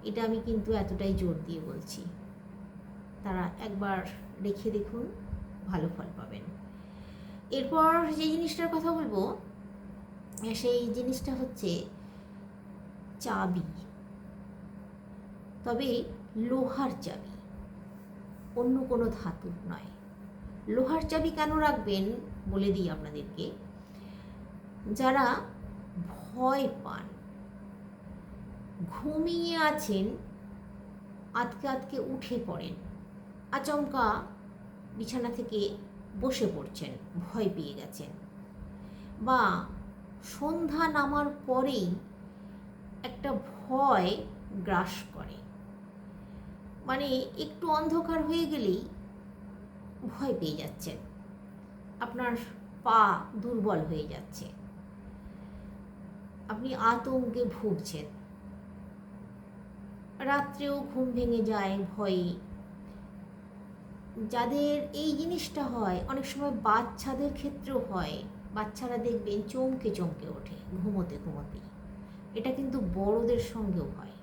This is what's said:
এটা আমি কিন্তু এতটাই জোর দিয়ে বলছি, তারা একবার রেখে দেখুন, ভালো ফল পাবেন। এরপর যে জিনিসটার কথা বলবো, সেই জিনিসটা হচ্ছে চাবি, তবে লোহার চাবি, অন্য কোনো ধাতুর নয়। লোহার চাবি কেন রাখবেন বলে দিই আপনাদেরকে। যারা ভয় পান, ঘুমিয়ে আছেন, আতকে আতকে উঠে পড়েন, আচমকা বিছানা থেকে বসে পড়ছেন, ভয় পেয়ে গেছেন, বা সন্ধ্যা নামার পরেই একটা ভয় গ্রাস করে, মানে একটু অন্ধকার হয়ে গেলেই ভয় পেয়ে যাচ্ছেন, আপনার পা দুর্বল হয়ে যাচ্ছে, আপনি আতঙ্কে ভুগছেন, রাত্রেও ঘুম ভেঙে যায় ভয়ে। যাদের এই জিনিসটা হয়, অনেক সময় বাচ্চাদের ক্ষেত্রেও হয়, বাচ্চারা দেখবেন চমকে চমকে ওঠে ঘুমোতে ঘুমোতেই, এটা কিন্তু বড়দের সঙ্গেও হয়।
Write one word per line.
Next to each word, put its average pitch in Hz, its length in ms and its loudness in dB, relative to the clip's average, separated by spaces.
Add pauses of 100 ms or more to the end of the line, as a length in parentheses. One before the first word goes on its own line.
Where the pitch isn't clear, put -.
এটা 214 200 0
আমি 220 180 4
কিন্তু 214 240 2 (120)
এতটাই 190 380 2
জোর 170 160 4 (100)
দিয়ে 165 220 -4
বলছি, - 320 -8 (1200)
তারা 185 240 2 (220)
একবার 196 320 2 (440)
রেখে 202 280 2
দেখুন, 214 340 0 (640)
ভালো 170 220 2
ফল - 280 -4
পাবেন। - 280 -8 (1040)
এরপর 311 400 8 (280)
যে 311 160 4
জিনিসটার 330 400 2
কথা 330 240 4
বলবো, 214 240 4 (1400)
সেই 240 220 6 (140)
জিনিসটা 262 440 0
হচ্ছে 208 300 0 (1500)
চাবি, 95 420 2 (2000)
তবে 247 240 2 (600)
লোহার 262 440 4 (120)
চাবি, - 280 -6 (1200)
অন্য 247 200 6 (140)
কোনো 233 160 6 (120)
ধাতুর 175 360 -4 (160)
নয়। - 180 -6 (840)
লোহার 277 360 6
চাবি 320 280 4
কেন 302 120 4 (160)
রাখবেন 196 380 4 (480)
বলে 196 220 4
দিই 180 160 2
আপনাদেরকে। 151 540 -6 (1600)
যারা 262 260 8 (880)
ভয় 262 500 4 (180)
পান, - 200 -6 (1900)
ঘুমিয়ে 339 640 2 (160)
আছেন, 208 360 4 (1300)
আতকে 247 340 0
আতকে 262 300 -2 (140)
উঠে 254 240 -2 (100)
পড়েন, 175 280 -4 (800)
আচমকা 277 540 4 (880)
বিছানা 233 420 -2
থেকে 220 220 0 (600)
বসে 247 340 4
পড়ছেন, 139 380 -6 (320)
ভয় 214 320 2
পেয়ে 147 180 -4
গেছেন, - 360 -10 (1160)
বা 262 140 8 (960)
সন্ধ্যা 320 500 2 (120)
নামার 285 320 4 (180)
পরেই 254 400 4 (1200)
একটা - 220 -2 (220)
ভয় 254 580 8 (560)
গ্রাস 185 280 4 (200)
করে, - 220 -8 (1500)
মানে 269 220 2 (360)
একটু - 200 -6 (140)
অন্ধকার 330 400 4 (100)
হয়ে 330 180 4
গেলেই 226 340 4 (1300)
ভয় 262 280 0
পেয়ে 151 200 0
যাচ্ছেন, - 380 -6 (1040)
আপনার 240 320 0 (500)
পা 226 200 10 (400)
দুর্বল 208 460 4
হয়ে 151 240 0
যাচ্ছে, - 340 -8 (2000)
আপনি 247 180 -2 (200)
আতঙ্কে 247 520 4 (120)
ভুগছেন, 160 520 0 (2250)
রাত্রেও 285 460 4 (160)
ঘুম 254 220 4
ভেঙে 233 300 4
যায় 202 320 4 (180)
ভয়ে। 185 360 4 (2000)
যাদের 285 420 6 (280)
এই 311 80 4 (100)
জিনিসটা 330 440 0
হয়, 220 340 2 (100)
অনেক 269 180 -2
সময় 285 280 0 (140)
বাচ্চাদের 254 680 4
ক্ষেত্রেও 262 400 -2 (120)
হয়, 160 260 0 (380)
বাচ্চারা 226 440 -2
দেখবেন 208 400 2 (100)
চমকে 262 400 2 (100)
চমকে 170 280 -2 (100)
ওঠে - 200 -8 (240)
ঘুমোতে 180 440 2
ঘুমোতেই, 147 420 -6 (680)
এটা 226 240 0
কিন্তু 262 200 0 (160)
বড়দের 226 480 4 (100)
সঙ্গেও 185 440 0
হয়। - 260 -10